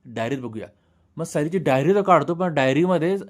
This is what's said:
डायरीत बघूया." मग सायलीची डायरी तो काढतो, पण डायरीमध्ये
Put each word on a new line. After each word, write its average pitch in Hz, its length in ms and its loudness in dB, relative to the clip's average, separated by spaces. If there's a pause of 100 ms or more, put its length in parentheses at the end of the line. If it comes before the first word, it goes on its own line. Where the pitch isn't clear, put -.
डायरीत 117 340 -6
बघूया." 110 280 -10 (500)
मग 160 80 -8
सायलीची 165 340 -4
डायरी 147 360 2
तो 202 80 2
काढतो, 170 320 4
पण 175 200 -2
डायरीमध्ये 160 640 2 (100)